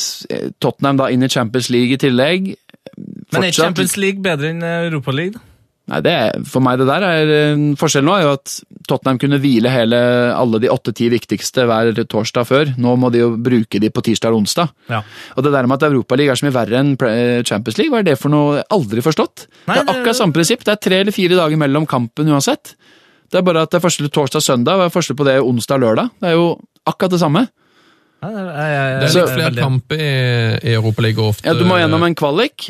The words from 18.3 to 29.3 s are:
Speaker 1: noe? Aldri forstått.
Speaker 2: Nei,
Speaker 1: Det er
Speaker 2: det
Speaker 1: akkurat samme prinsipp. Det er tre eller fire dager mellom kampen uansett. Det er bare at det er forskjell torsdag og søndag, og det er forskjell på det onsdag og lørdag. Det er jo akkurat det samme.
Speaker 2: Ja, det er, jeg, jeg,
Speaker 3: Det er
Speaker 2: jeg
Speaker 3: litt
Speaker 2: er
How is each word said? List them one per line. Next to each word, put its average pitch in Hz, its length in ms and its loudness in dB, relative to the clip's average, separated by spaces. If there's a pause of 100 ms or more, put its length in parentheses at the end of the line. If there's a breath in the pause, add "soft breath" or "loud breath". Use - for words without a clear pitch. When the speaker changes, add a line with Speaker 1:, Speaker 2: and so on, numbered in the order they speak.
Speaker 1:
noe? 147 400 0
Aldri 117 320 0
forstått. - 440 -2 (200 soft breath)
Speaker 2:
Nei, 196 80 0
Speaker 1:
Det 269 60 2
er 285 80 -2
Speaker 2:
det 262 80 0
Speaker 1:
akkurat 240 240 0
samme 170 160 2
prinsipp. 170 260 0
Det 202 80 0
er 214 160 -2
tre 185 140 4
eller 202 100 0
fire 180 240 2
dager 156 240 2
mellom 147 260 0
kampen 147 460 -2
uansett. 147 440 -2 (540 soft breath)
Det 185 100 0
er 185 40 2
bare 165 200 2
at 156 80 -4
det 170 100 2
er 180 80 2
forskjell 147 200 -2
torsdag 151 300 -2
og - 80 -2
søndag, 143 320 2
og 180 60 2
det - 20 2
er 170 140 -4
forskjell 143 180 -4
på 143 80 0
det 131 160 4
onsdag 123 320 0
og 131 80 0
lørdag. 123 260 2 (120)
Det 185 100 -2
er 165 80 2
jo 170 80 2 (400)
akkurat 185 240 -2
det 175 80 2
samme. 165 240 2 (800 soft breath)
Speaker 2:
Ja, 175 80 -10
det 214 80 -8
er, 185 160 -8
jeg, 151 160 -4
jeg, 135 320 -2
Speaker 3:
Det - 0 -
er - 0 -
Speaker 2:
jeg 151 80 2
Speaker 3:
litt 180 160 4
Speaker 2:
er 127 60 -2